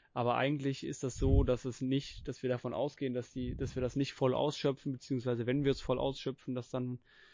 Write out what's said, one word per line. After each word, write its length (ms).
aber 200
eigentlich 500
ist 160
das 160
so, 260
dass 220
es 160
nicht, 460
dass 160
wir 60
davon 260
ausgehen, 400
dass 180
die, 220
dass 180
wir 80
das 140
nicht 180
voll 220
ausschöpfen, 560
beziehungsweise 560
wenn 160
wir 80
es 100
voll 160
ausschöpfen, 560
dass 160
dann 300